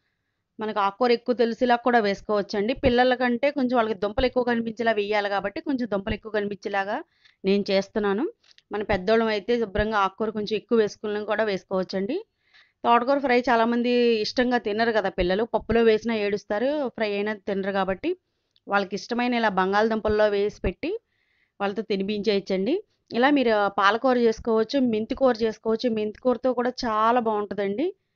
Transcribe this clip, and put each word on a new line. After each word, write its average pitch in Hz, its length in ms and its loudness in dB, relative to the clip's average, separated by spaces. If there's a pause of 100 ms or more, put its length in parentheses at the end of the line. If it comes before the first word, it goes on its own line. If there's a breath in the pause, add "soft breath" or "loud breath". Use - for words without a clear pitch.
(580)
మనకు 214 220 -6
ఆకుకూర 196 320 0
ఎక్కువ 240 220 0
తెలిసేలా 240 420 0
కూడా 240 240 2
వేసుకోవచ్చండి. 208 760 -2
పిల్లల 247 380 4
కంటే 240 360 0
కొంచెం 254 260 -2
వాళ్ళకి 220 240 2
దుంపలు 208 280 0
ఎక్కువ 247 160 -2
కనిపించేలా 226 480 0
వేయాలి 208 380 0
కాబట్టి 202 300 -4
కొంచెం 254 300 -4
దుంపలు 202 260 -4
ఎక్కువ 208 160 -14
కనిపించేలాగా 202 640 -4 (480 soft breath)
నేను 196 220 2
చేస్తున్నాను. 202 580 -2 (460 soft breath)
మన 415 120 -4
పెద్దోళ్ళం 220 520 0
అయితే 208 240 -2
శుభ్రంగా 208 400 0
ఆకుకూర 202 320 0
కొంచెం 214 260 -6
ఎక్కువ 226 220 0
వేసుకున్నా 208 460 -2
కూడా 214 200 0
వేసుకోవచ్చండి. 196 720 -4 (680 soft breath)
తోటకూర 240 340 4
ఫ్రై 254 240 2
చాలామంది 240 500 2 (280)
ఇష్టంగా 247 380 0
తినరు 226 340 -2
కదా 190 200 0
పిల్లలు, 185 400 0
పప్పులో 226 300 0
వేసినా 220 360 2
ఏడుస్తారు, 208 520 -2 (200)
ఫ్రై 214 220 -4
అయినా 208 220 -2 (120)
తినరు 196 260 -4
కాబట్టి 190 380 -2 (560)
వాళ్ళకి 196 280 0
ఇష్టమైన 240 400 -2
ఇలా 220 180 0
బంగాళదుంపల్లో 214 760 2
వేసి 202 300 -2
పెట్టి 202 300 -4 (720)
వాళ్ళతో 202 220 -4
తినిపించేయచ్చండి. 196 920 -2 (360)
ఇలా 247 200 2
మీరు 240 240 2 (180)
పాలకూర 220 460 2
చేసుకోవచ్చు, 220 640 0
మెంతి 226 300 -2
కూర 254 220 4
చేసుకోవచ్చు. 220 540 -2
మెంతి 214 300 -4
కూరతో 254 320 0
కూడా 247 260 -2
చాలా 226 420 2
బాగుంటుందండి 208 640 -2 (300)